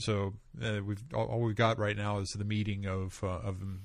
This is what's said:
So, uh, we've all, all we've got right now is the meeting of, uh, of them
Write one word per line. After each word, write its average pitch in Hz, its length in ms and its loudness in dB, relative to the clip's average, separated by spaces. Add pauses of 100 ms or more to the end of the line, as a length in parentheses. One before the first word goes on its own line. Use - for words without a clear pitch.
So, 101 300 0 (280)
uh, 110 220 0
we've 104 180 -2 (100)
all, 113 140 2
all 117 140 0
we've 110 160 2
got 113 240 6
right 104 160 2
now 104 240 0
is 95 100 -2
the 101 140 -4
meeting 104 420 0
of, 95 380 -2
uh, - 20 2
of 92 320 -2
them 98 260 -6